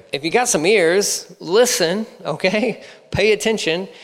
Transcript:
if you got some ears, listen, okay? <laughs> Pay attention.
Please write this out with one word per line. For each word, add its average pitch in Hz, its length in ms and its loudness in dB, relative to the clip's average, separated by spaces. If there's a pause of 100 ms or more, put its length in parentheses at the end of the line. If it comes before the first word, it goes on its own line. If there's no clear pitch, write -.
(120)
if 143 120 -6
you 165 80 -4
got 240 160 2
some 156 180 0
ears, 190 760 2
listen, 202 680 0 (200)
okay? 190 580 -2 (140)
<laughs> - 140 -20
Pay 208 220 2
attention. 196 540 -2 (160)